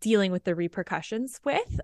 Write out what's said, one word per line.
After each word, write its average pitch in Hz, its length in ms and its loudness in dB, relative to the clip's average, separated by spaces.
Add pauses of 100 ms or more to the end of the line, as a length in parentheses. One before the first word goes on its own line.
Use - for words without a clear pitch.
dealing 208 300 4
with 180 120 -2
the 175 120 0
repercussions 175 880 -4
with. 320 400 0